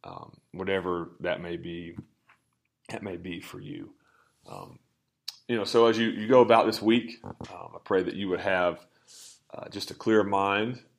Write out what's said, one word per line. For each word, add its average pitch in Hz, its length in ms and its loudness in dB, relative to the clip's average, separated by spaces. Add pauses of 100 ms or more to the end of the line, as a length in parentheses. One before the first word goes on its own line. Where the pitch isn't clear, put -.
um, 50 360 -16 (120)
whatever 90 680 -2
that 85 220 -4
may 85 160 -8
be, 85 380 -12 (920)
that 101 140 -10
may 95 140 -10
be 87 240 -12
for - 180 -18
you. - 340 -14 (540)
Um, 50 320 -16 (680)
you 117 100 0
know, 101 80 -2
so 117 220 6
as 113 120 2
you, 113 80 2
you 107 200 -6
go 123 140 8
about 113 240 8
this 110 160 -2
week, 113 420 2
um, - 520 -16
I - 80 -16
pray 95 180 0
that 87 140 -4
you 98 140 -6
would 87 100 -2
have, 90 460 0 (680)
uh, - 160 -14
just - 220 -10
a - 20 -14
clear 110 300 4
mind 98 580 0 (180)